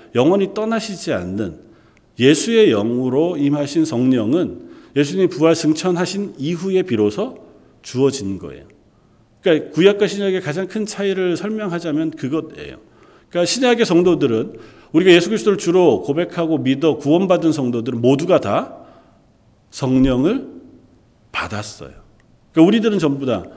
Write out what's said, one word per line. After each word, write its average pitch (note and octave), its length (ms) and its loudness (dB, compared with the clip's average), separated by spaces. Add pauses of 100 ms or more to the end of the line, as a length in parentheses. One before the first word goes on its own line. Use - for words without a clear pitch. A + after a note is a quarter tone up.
(140)
영원히 F#3 400 2
떠나시지 G#3+ 580 -4
않는 F#2 480 -6 (600)
예수의 E3 500 4
영으로 B2+ 680 0
임하신 C#3+ 480 0
성령은 B2+ 840 0 (240)
예수님이 D#3+ 340 0
부활 D#3 280 2
승천하신 F3 800 -2
이후에 F3 440 -2
비로소 B2 600 -2 (380)
주어진 A#2+ 560 -2
거예요. C#2+ 260 -16 (800)
그러니까 D#3+ 280 0
구약과 G3+ 360 2
신약의 G3 340 -2
가장 F3 280 -6
큰 G#3+ 180 -6
차이를 F#3 500 -2
설명하자면 F3 760 -4
그것이에요. - 640 -8 (520)
그러니까 F3 160 -2
신약의 A#3+ 400 2
성도들은 E3 720 2 (380)
우리가 F#3 180 4
예수 E3+ 180 6
그리스도를 G#3 300 0
주로 E3+ 440 2
고백하고 D#3+ 560 -2
믿어 C3+ 380 0
구원받은 E3 560 2
성도들은 A#2+ 480 -4
모두가 C#3+ 400 4
다 C3 380 -4 (920)
성령을 C3 840 0 (800)
받았어요. - 580 -10 (600)
그러니까 E3 140 6
우리들은 G#3+ 320 2
전부 C#3 280 -2
다 A2+ 180 -2 (120)